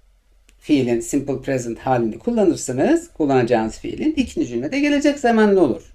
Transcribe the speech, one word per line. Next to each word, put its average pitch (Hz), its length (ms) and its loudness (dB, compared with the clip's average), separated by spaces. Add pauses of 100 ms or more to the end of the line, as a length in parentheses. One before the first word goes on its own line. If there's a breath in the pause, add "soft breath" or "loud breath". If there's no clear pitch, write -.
(580)
fiilin 120 420 0
simple 135 420 -4
present 120 360 -4
halini 120 400 -2
kullanırsınız. 202 920 0
Kullanacağınız 120 680 0
fiilin 113 380 -4
ikinci 226 320 -2
cümlede 120 320 -4
gelecek 285 380 0
zamanlı 214 420 4
olur. 135 220 2 (120)